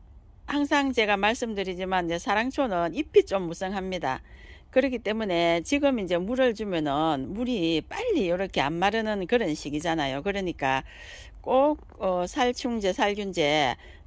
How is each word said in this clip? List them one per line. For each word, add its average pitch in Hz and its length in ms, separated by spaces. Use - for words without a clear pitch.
항상 285 460
제가 208 240
말씀드리지만, 190 920
이제 170 120
사랑초는 208 800
잎이 320 300
좀 190 160
무성합니다. 185 800
그렇기 254 240
때문에 175 640
지금 277 400
이제 180 180
물을 240 340
주면은 156 800
물이 190 560
빨리 403 360
이렇게 180 360
안 143 120
마르는 202 560
그런 214 260
시기잖아요. 151 680
그러니까 170 580
꼭, 285 380
어, 180 260
살충제, 240 680
살균제 175 840